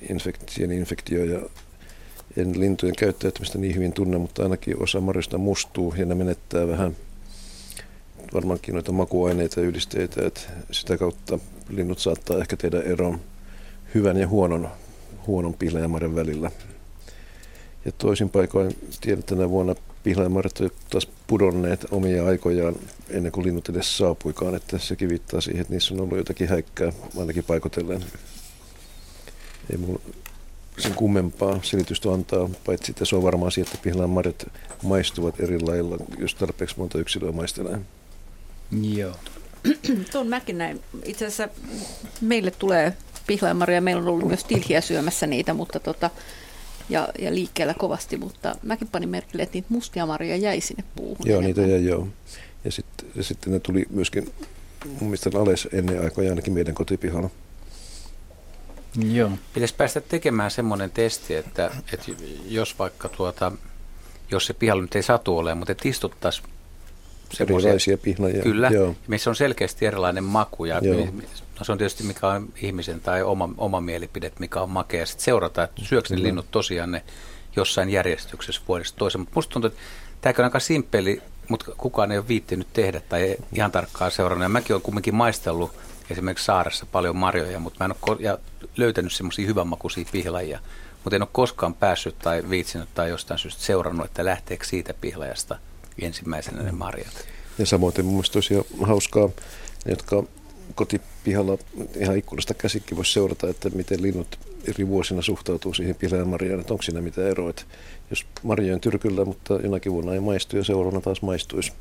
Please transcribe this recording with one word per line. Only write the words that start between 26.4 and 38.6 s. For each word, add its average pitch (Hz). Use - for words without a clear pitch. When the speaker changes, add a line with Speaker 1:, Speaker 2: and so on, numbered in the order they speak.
Speaker 1:
häikkää 85
ainakin 82
paikotellen. 87
Ei 87
mulla 90
sen 101
kummempaa 98
selitystä 95
antaa, 92
paitsi -
että -
se -
on 92
varmaan 90
siihen, 90
että -
pihlajanmarjat 90
maistuvat 90
eri 87
lailla, 85
jos -
tarpeeksi 85
monta 90
yksilöä 82
maistelee. 87